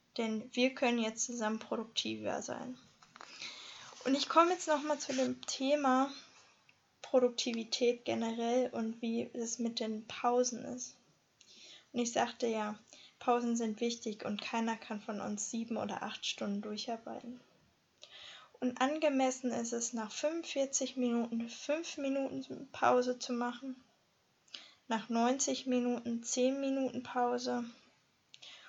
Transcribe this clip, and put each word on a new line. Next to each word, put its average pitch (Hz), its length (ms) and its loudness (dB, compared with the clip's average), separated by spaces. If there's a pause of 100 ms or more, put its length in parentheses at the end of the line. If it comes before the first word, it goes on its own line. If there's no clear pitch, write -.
(180)
Denn 220 380 -2
wir 254 180 6
können 240 240 2
jetzt 220 280 0
zusammen 220 340 -2
produktiver 220 840 -2
sein. 247 340 -6 (1300)
Und 269 120 4
ich 285 120 0
komme 339 240 8
jetzt 359 160 -2
noch 294 140 2
mal 294 160 0
zu 285 160 -6
dem 254 320 0
Thema 269 640 2 (920)
Produktivität 240 1000 2
generell 233 680 2
und 226 300 -2
wie 233 320 0
es 233 260 -4
mit 233 200 0
den 220 280 -4
Pausen 247 580 2
ist. 247 300 -8 (960)
Und 240 100 0
ich 233 100 0
sagte - 340 0
ja, 214 320 0 (400)
Pausen 240 380 4
sind 226 260 0
wichtig 233 420 -2
und 208 180 -2
keiner 226 360 -2
kann 214 240 -8
von 208 200 -6
uns 208 280 -4
sieben 226 260 -4
oder 208 280 -4
acht - 200 -8
Stunden 202 380 -2
durcharbeiten. 226 800 -8 (1160)
Und 247 200 0
angemessen 262 720 2
ist 233 220 -2
es, 233 200 -4
nach 220 180 -4
fünfundvierzig 277 840 -2
Minuten 233 520 0
fünf - 480 -4
Minuten 269 760 -4
Pause 247 460 4
zu - 160 -6
machen, 240 500 -6 (1040)
nach 226 220 -2
neunzig 254 560 2
Minuten 240 560 0
zehn 262 380 2
Minuten 269 420 0
Pause 247 640 0 (1040)